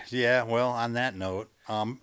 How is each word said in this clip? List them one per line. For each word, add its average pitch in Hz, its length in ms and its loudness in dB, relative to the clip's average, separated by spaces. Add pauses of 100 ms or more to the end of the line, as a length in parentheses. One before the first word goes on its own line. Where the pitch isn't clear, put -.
Yeah, 123 360 4
well, 117 280 2
on 117 220 -2
that 123 220 -2
note, 95 360 -4 (160)
um, 110 360 -2